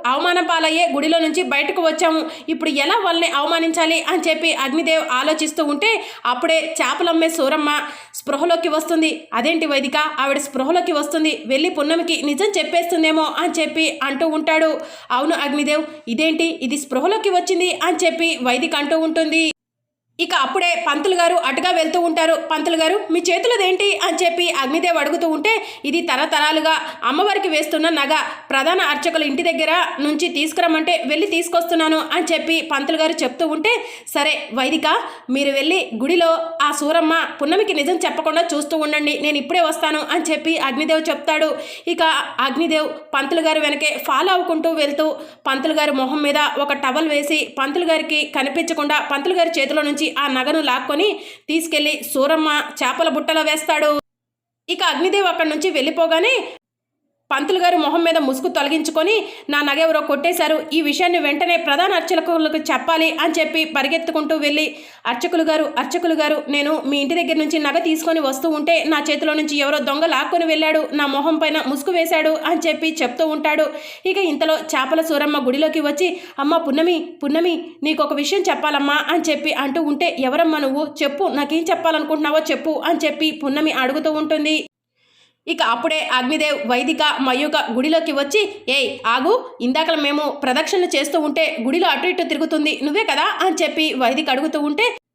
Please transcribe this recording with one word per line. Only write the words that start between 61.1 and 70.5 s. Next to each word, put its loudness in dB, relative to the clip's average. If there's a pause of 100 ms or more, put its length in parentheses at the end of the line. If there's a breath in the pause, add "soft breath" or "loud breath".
వెంటనే 2
ప్రధాన 2
అర్చకులకు 0
చెప్పాలి" 0
అని 0
చెప్పి 0
పరిగెత్తుకుంటూ -2
వెళ్ళి, 0 (300 loud breath)
"అర్చకులు 0
గారు, 0
అర్చకులు 0
గారు, 0
నేను 0
మీ 0
ఇంటి 0
దగ్గర 0
నుంచి 0
నగ 0
తీసుకొని 0
వస్తూ -2
ఉంటే 0
నా 0
చేతిలో 0
నుంచి -2
ఎవరో 2
దొంగ 0
లాక్కొని 0
వెళ్ళాడు, 2